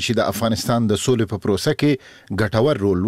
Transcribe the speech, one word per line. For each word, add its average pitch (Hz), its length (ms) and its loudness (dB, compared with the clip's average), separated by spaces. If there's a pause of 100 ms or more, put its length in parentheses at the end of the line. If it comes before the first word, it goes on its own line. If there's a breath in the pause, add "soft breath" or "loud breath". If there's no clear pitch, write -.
چې 110 140 0
د 104 140 0
افغانستان 117 580 -2
د 98 100 0
سولې 113 320 0
په 98 100 -8
پروسه 110 380 0
کې - 580 -4
ګټور 110 460 2
رول 92 220 2